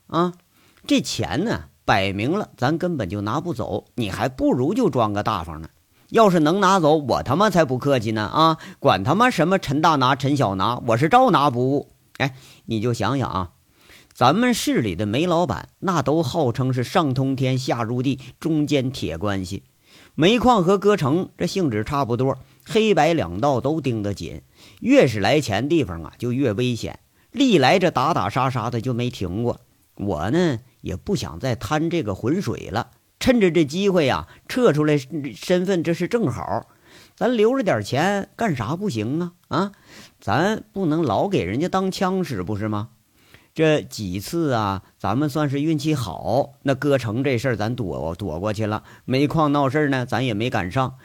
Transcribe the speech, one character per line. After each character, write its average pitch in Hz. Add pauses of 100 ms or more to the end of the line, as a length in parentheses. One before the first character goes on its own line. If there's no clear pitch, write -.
啊， 170 (540)
这 277
钱 107
呢， 196 (200)
摆 98
明 107
了 196
咱 147
根 175
本 101
就 101
拿 107
不 175
走， 104 (120)
你 113
还 107
不 277
如 143
就 226
装 117
个 101
大 101
方 80
呢。 80 (400)
要 214
是 175
能 160
拿 190
走， 156
我 117
他 117
妈 208
才 165
不 131
客 135
气 113
呢 110
啊！ 156 (220)
管 98
他 131
妈 240
什 165
么 190
陈 156
大 160
拿、 131
陈 135
小 117
拿， 101
我 113
是 151
照 254
拿 147
不 127
误。 - (260)
哎， 131 (300)
你 113
就 120
想 117
想 123
啊， 90 (640)
咱 131
们 240
市 254
里 98
的 104
煤 131
老 175
板 104 (100)
那 170
都 156
号 147
称 131
是 127
上 139
通 135
天 131
下 131
入 123
地， 131 (220)
中 156
间 135
铁 82
关 95
系。 95 (520)
煤 202
矿 220
和 196
割 202
城 156
这 175
性 170
质 107
差 143
不 117
多， 131 (260)
黑 220
白 165
两 90
道 135
都 156
盯 120
得 101
紧， - (380)
越 240
是 107
来 123
钱 113
地 160
方 82
啊， 73
就 120
越 127
危 123
险。 101 (320)
历 240
来 143
这 175
打 139
打 104
杀 127
杀 120
的 120
就 127
没 120
停 101
过。 - (340)
我 92
呢， 160 (220)
也 90
不 202
想 82
再 123
贪 156
这 165
个 101
浑 160
水 -
了， 113 (300)
趁 254
着 180
这 165
机 180
会 180
啊， 87 (220)
撤 233
出 151
来 151 (380)
身 180
份， 180
这 165
是 170
正 226
好。 104 (480)
咱 240
留 226
着 269
点 151
钱 175
干 202
啥 120
不 196
行 120
啊？ 175 (160)
啊？ 190 (480)
咱 165
不 196
能 156
老 131
给 156
人 95
家 175
当 190
枪 185
使， 117
不 98
是 104
吗？ 104 (640)
这 151
几 98
次 165
啊， 101 (160)
咱 104
们 151
算 147
是 139
运 156
气 156
好， 113 (100)
那 139
歌 139
城 117
这 135
事 127
儿 120
咱 107
躲， 82
躲 85
过 107
去 104
了， 107 (200)
煤 135
矿 151
闹 143
事 131
儿 151
呢， 131
咱 120
也 127
没 107
赶 104
上。 127 (100)